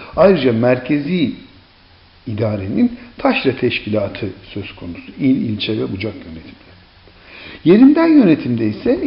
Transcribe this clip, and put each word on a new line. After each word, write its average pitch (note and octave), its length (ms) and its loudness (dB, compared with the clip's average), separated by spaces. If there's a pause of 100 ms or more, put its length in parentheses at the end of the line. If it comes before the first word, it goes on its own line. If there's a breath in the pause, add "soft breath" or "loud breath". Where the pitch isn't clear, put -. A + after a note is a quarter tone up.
(160 loud breath)
Ayrıca D#3 380 4
merkezi C3+ 800 0 (920)
idarenin G#2+ 720 -2 (200 loud breath)
taşra F#3 380 -2
teşkilatı G#2+ 760 -4 (240)
söz - 220 -12
konusu. - 440 -16
İl, C3 160 2
ilçe G#2+ 420 -4
ve B2 140 -6
bucak G2 240 -8
yönetimleri. - 540 -20 (960 loud breath)
Yerinden C4+ 420 6
yönetimde C#3+ 600 4
ise A#3+ 400 -2